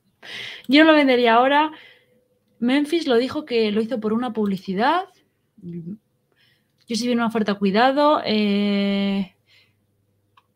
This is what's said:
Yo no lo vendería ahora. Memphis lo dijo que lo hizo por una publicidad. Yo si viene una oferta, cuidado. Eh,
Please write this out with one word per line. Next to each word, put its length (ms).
Yo 160
no 80
lo 60
vendería 380
ahora. 360
Memphis 480
lo 100
dijo 280
que 260
lo 100
hizo 180
por 140
una 200
publicidad. 720
Yo 1300
si 120
viene 140
una 60
oferta, 280
cuidado. 680
Eh, 1080